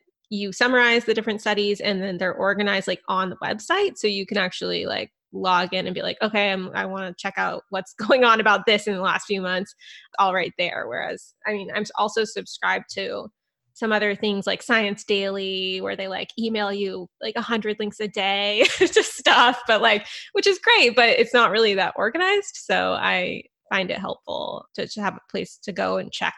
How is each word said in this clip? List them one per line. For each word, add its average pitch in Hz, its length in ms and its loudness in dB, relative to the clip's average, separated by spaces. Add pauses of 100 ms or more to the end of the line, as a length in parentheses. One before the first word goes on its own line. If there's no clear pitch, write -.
(300)
you 202 220 -6
summarize 240 520 4
the 220 80 0
different 214 300 -2
studies 208 380 0
and 190 220 -2
then 190 140 -4
they're 175 160 -2
organized, 196 560 0
like, 185 200 -4
on 190 200 0
the 180 80 -8
website. 370 640 -2
So - 80 -2
you 196 180 0
can 202 140 -4
actually, 180 480 -4
like, - 240 -4 (240)
log 185 380 0
in 185 140 -4
and 185 80 -6
be - 80 -6
like, - 180 -6
"Okay, 208 320 0
I'm, 190 220 -6
I 190 100 -4
wanna 190 320 -8
check 196 220 -8
out 185 320 -4
what's 190 240 -8
<laughs> 214 120 -8
going 254 160 6
on 226 160 6
about 208 280 4
this 208 200 4
in 208 80 -2
the 185 60 -4
last 185 260 -2
few 196 140 -2
months," 185 340 -4 (440)
all 190 160 4
right 175 240 0
there. - 280 -2
Whereas, 156 480 -8 (120)
I 214 80 -2
mean, 196 200 -8
I'm 202 100 -4 (120)
also 220 280 0
subscribed - 680 -6
to 202 340 -8 (440)
some 220 200 -2
other 208 220 2
things 202 320 -2
like 190 160 -4
Science 208 420 0
Daily, 190 760 -4
where 196 160 -6
they, 196 100 -8
like, 185 220 -8 (100)
email 220 320 -2
you, 190 380 -6 (140)
like, 220 140 -8
a 233 40 -2
hundred 214 380 -4
links 208 200 -6
a 214 100 -6
day 202 640 0
<laughs> - 60 -6
to 381 240 4
stuff, - 640 4
but, 220 140 4
like, 214 260 4 (260)
which 392 140 0
is 381 120 2
great, 349 360 6
but 233 140 8
it's 226 260 4
not 233 160 6
really 208 240 4
that 180 220 0
organized. 370 580 0
So 185 380 0
I 185 520 -2 (260)
find 190 200 0
it - 80 -4
helpful - 760 -8
to, 190 120 -6
to 208 140 -12
have 190 140 -2
a - 160 -20
place 185 320 -8
to 202 100 -10
go 190 240 -2
and 190 160 -6
check 175 240 -4